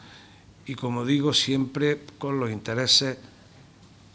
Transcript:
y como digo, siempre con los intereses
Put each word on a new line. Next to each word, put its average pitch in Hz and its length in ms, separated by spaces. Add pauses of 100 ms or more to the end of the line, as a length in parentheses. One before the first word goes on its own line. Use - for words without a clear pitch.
(680)
y 131 100
como 120 280
digo, 139 300
siempre 139 680 (160)
con 139 240
los 117 100
intereses 123 680 (960)